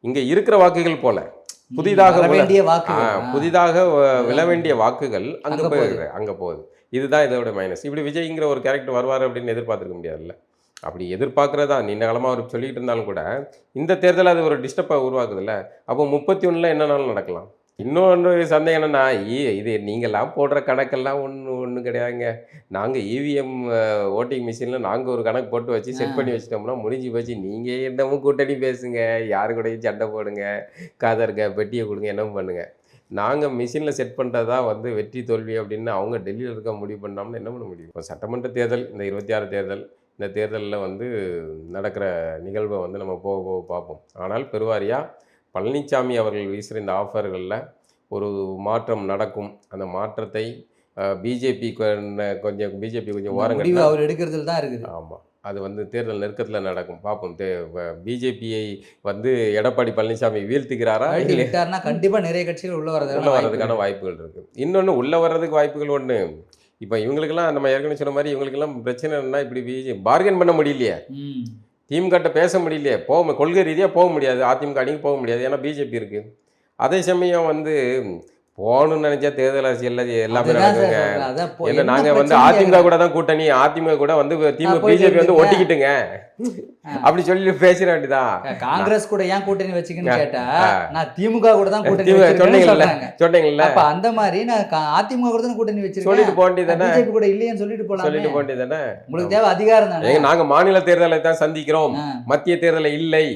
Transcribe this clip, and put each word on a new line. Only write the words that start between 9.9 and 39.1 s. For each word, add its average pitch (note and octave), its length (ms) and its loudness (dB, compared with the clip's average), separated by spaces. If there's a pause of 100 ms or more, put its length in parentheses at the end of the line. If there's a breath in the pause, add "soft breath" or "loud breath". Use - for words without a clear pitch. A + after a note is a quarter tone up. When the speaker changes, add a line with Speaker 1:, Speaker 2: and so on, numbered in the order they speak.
Speaker 1:
முடியாதுல்ல. E2 360 -12 (460)
அப்படி F2 340 -10
எதிர்பார்க்கறதா C#3 680 0
நீண்ட G#2 220 -4
காலமா A#2+ 240 -2
அவர் A#2 180 -6
சொல்லிட்டு A#2+ 280 -8
இருந்தாலும் A#2+ 280 -4
கூட F#2+ 160 -8 (520 soft breath)
இந்த D3 240 -2
தேர்தல் F3+ 300 4
அது E3+ 160 4
ஒரு D3 180 2
டிஸ்டர்பை C3 380 -2
உருவாக்குதுல்ல. A2+ 560 -2 (300 soft breath)
அப்போ C3+ 220 0
முப்பத்தி C#3+ 400 0
ஒண்ணுல E3+ 280 2
என்னன்னாலும் C#3+ 380 0
நடக்கலாம். F#2 360 -6 (300)
இன்னொன்று F3 680 4
சந்தேகம் D#3 360 2
என்னன்னா, D3 200 2 (220)
இ-, B2 320 -2
இது G#2+ 160 -4 (140)
நீங்கெல்லாம் A2+ 500 -2
போடுற C#3+ 260 0
கணக்கெல்லாம் C3+ 580 -2
ஒண்ணு, C3+ 320 -10
ஒண்ணு B2 340 -6
கிடையாதுங்க. A#2+ 440 -4 (380 soft breath)
நாங்க A2 300 -4
இ A2 200 -4
வி C#3+ 160 -4
எம், C3 200 -4 (140)
அ, A2+ 140 0 (260)
வோட்டிங் A#2+ 400 -4
மிஷின்ல A#2+ 300 -6
நாங்க A#2+ 320 -4
ஒரு A#2 120 -4
கணக்கு A#2 260 -2
போட்டு A#2 240 -6
வச்சு A#2+ 220 -4
செட் C3 140 -4
Speaker 2:
ஆ. C3+ 80 -6
Speaker 1:
பண்ணி B2+ 160 -2
வச்சிட்டோம்னா A2+ 480 -6
முடிஞ்சு B2+ 300 -6
போச்சு. A#2 260 -6
நீங்க G#2+ 360 -8
என்னமோ C3 460 -2
கூட்டணி C#3 340 0
பேசுங்க, A#2+ 720 -4
யாரு G#2 280 -2
கூடயும் A2+ 320 -4
சண்டை G#2+ 220 -4
போடுங்க, G#2 340 -8 (580 loud breath)
காதருங்க, G#2+ 540 -2
பெட்டியை G#2+ 320 -4
கொடுங்க, G#2 220 -8
என்னமோ G#2 240 -6
பண்ணுங்க. F#2 320 -8 (440)
நாங்க B2 400 -2
மிஷின்ல B2+ 400 -6
செட் C3 300 -6
பண்றதா B2 460 -4
வந்து A2 280 -6
வெற்றி G#2+ 320 -8
தோல்வி A2+ 340 -6
அப்படின்னு G#2+ 300 -8
அவங்க G#2+ 300 -4
டெல்லியில G#2+ 320 -10
இருக்க A2 220 -10
முடிவு G2+ 360 -12
பண்ணாமனு G#2 320 -12
என்ன G#2+ 100 -14
பண்ண A#2+ 160 -16
முடியும்? E2+ 220 -20
இப்போ E2+ 120 -16
சட்டமன்ற A#2+ 480 -10
தேர்தல், A#2+ 440 -4
இந்த G2+ 120 -10
இருபத்தி G2+ 280 -6